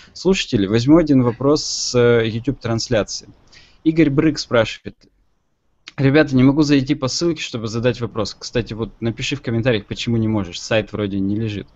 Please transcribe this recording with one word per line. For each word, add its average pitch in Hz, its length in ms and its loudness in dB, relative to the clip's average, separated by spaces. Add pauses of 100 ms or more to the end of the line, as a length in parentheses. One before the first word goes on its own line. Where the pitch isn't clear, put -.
(140)
слушателей. 127 520 0
Возьму 120 320 4
один 151 240 4
вопрос 123 420 0
с, - 300 -6
э, 120 340 4
YouTube-трансляции. 113 1040 -4 (540)
Игорь 160 260 4
Брык 147 300 0
спрашивает: - 560 -2 (1000)
«Ребята, 139 360 4
не 127 100 6
могу 139 180 6
зайти 143 340 2
по 131 140 -4
ссылке, 170 320 -2
чтобы 113 260 -8
задать 120 320 -2
вопрос». 113 400 -6
Кстати, - 340 -6
вот 107 160 -6 (120)
напиши 117 340 -4
в - 60 -8
комментариях, 113 440 -2
почему 117 300 -4
не 110 140 0
можешь, 98 320 -4
сайт 107 320 -2
вроде 98 260 -4
не 98 160 -2
лежит. 104 400 -6